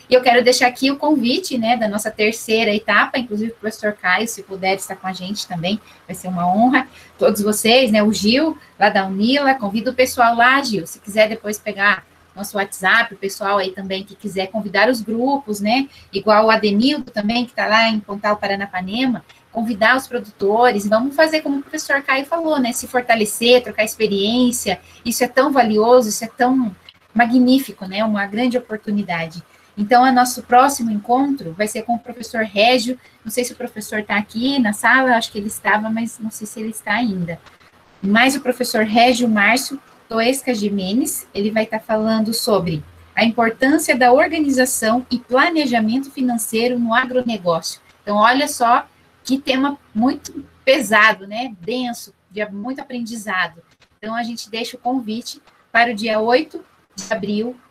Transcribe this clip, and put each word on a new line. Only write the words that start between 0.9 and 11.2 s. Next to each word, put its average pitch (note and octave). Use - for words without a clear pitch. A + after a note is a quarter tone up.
o C#4
convite, D4
né, A3+
da A3
nossa G#3+
terceira A3
etapa, G#3+
inclusive A3+
o -
professor G#3
Caio, F#3+
se G3
puder F#3+
estar F#3+
com F#3
a F#3
gente F#3
também, F3+
vai F#3
ser F3+
uma F3
honra. B3+
Todos G#3
vocês, A3
né, G#3+
o G#3+
Gil, B3+
lá G3+
da F#3+
Unila, C4
convido G#3+
o B3+
pessoal B3
lá, B3+
Gil, G3+
se -
quiser G#3+